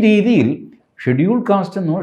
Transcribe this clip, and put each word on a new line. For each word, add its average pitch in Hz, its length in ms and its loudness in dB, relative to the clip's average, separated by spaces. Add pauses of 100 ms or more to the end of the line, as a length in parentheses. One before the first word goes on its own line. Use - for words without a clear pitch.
രീതിയിൽ 208 440 2 (540)
ഷെഡ്യൂൾ 156 340 0 (120)
കാസ്റ്റ് 196 320 -2
എന്നോ 165 220 -2